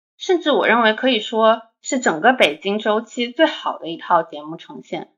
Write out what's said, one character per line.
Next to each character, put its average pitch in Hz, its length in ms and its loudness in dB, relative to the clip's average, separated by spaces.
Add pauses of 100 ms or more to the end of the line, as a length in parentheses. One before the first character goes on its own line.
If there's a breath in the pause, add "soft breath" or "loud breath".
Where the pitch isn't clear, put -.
(180)
甚 359 220 0
至 302 120 -2
我 208 140 2
认 226 160 4
为 214 120 4
可 254 160 -2
以 233 100 0
说 220 440 2 (180)
是 269 180 -4
整 165 220 0
个 226 100 6
北 180 260 2
京 202 220 -4
周 220 220 0
期 240 260 -8
最 311 180 2
好 - 320 -4
的 156 120 -12
一 165 80 -8
套 165 260 2
节 147 180 -14
目 156 140 -14
呈 - 260 -18
现。 - 360 -12